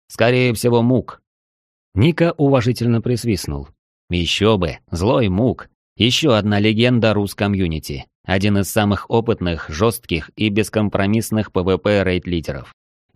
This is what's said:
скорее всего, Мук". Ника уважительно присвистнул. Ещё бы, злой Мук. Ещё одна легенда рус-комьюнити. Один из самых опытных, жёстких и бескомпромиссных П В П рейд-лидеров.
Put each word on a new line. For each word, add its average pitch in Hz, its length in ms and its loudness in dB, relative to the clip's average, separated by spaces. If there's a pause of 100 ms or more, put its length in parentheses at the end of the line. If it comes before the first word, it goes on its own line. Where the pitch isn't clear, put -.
скорее 123 460 2
всего, 117 300 2
Мук". 120 400 -2 (720)
Ника 165 420 2
уважительно 120 640 2
присвистнул. 101 680 -4 (420)
Ещё 92 460 2
бы, 85 200 -4 (140)
злой 107 380 0
Мук. 101 400 -2 (280)
Ещё 123 360 2
одна 104 260 2
легенда 110 540 2
рус-комьюнити. 95 920 -4 (200)
Один 101 340 0
из 98 120 -2
самых 104 380 0
опытных, 101 600 -2
жёстких 85 680 -4
и 107 140 0
бескомпромиссных 104 1000 -2
П 92 100 -2
В 92 160 0
П 101 260 0
рейд-лидеров. 87 680 -4 (420)